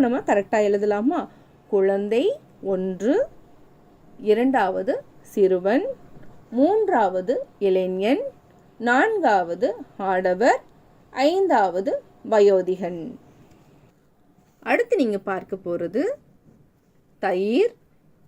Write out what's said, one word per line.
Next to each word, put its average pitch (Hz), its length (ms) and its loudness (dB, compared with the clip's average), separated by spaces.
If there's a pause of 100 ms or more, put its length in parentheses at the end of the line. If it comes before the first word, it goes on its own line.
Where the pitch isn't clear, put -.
நம்ம 240 140 0 (100)
கரெக்டா 214 300 0 (100)
எழுதலாமா? 208 500 0 (540)
குழந்தை 202 500 0 (400)
ஒன்று, 190 520 -2 (1200)
இரண்டாவது 214 600 0 (380)
சிறுவன், 196 540 2 (720)
மூன்றாவது 285 880 0 (120)
இளைஞன், 190 680 0 (540)
நான்காவது 240 960 0 (380)
ஆடவர், 185 500 2 (480)
ஐந்தாவது 285 920 0 (260)
வயோதிகன். 185 720 2 (1600)
அடுத்து 440 360 0
நீங்க 220 220 0
பார்க்க 190 500 -8
போறது 175 360 -4 (1120)
தயிர், 208 580 0 (520)